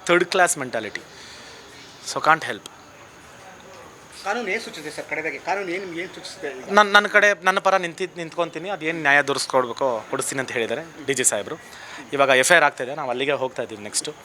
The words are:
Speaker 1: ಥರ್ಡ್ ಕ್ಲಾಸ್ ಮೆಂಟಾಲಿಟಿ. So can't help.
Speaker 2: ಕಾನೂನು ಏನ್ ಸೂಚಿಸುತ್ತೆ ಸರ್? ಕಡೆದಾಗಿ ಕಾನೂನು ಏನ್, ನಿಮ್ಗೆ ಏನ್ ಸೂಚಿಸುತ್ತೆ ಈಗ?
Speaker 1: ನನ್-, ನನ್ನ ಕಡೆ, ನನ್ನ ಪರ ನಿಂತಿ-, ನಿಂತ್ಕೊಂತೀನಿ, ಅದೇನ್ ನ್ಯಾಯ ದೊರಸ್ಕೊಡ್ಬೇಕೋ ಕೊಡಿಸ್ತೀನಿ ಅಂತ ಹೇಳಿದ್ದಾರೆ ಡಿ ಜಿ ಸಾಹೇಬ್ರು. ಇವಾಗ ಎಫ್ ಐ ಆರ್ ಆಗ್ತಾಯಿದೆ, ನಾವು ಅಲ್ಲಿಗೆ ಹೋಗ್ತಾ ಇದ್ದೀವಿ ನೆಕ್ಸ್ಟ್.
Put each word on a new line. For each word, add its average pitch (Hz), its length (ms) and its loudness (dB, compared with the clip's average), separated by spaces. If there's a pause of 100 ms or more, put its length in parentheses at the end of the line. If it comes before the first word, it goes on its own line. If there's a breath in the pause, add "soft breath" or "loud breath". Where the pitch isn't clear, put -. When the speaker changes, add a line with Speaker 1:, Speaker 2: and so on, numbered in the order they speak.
Speaker 1:
ಥರ್ಡ್ 175 180 4
ಕ್ಲಾಸ್ 175 340 2
ಮೆಂಟಾಲಿಟಿ. 117 420 -8 (1080 loud breath)
So - 120 -6
can't 156 300 4
help. 104 200 -12 (1500)
Speaker 2:
ಕಾನೂನು 214 240 -2
ಏನ್ 214 120 -2
ಸೂಚಿಸುತ್ತೆ 160 300 -12
ಸರ್? 147 200 -12
ಕಡೆದಾಗಿ 151 280 -6
ಕಾನೂನು 190 320 -4
ಏನ್, 190 140 -6
ನಿಮ್ಗೆ 170 160 -10
ಏನ್ 170 140 -12
ಸೂಚಿಸುತ್ತೆ - 340 -12
ಈಗ? 131 220 -10
Speaker 1:
ನನ್-, 202 220 6
ನನ್ನ 208 140 6
ಕಡೆ, 202 380 4
ನನ್ನ 190 140 2
ಪರ 190 180 4
ನಿಂತಿ-, 175 400 -4
ನಿಂತ್ಕೊಂತೀನಿ, 170 520 -6
ಅದೇನ್ 160 320 -4
ನ್ಯಾಯ 143 220 6
ದೊರಸ್ಕೊಡ್ಬೇಕೋ 127 880 0
ಕೊಡಿಸ್ತೀನಿ 135 300 -4
ಅಂತ 123 120 -8
ಹೇಳಿದ್ದಾರೆ 127 540 -4
ಡಿ 139 80 0
ಜಿ 127 100 0
ಸಾಹೇಬ್ರು. 107 320 -2 (560 loud breath)
ಇವಾಗ 139 160 4
ಎಫ್ 131 240 6
ಐ 175 40 10
ಆರ್ 151 80 6
ಆಗ್ತಾಯಿದೆ, 135 300 -2
ನಾವು 147 160 -6
ಅಲ್ಲಿಗೆ 135 220 0
ಹೋಗ್ತಾ 127 300 -2
ಇದ್ದೀವಿ 104 200 -10
ನೆಕ್ಸ್ಟ್. - 260 -6 (160)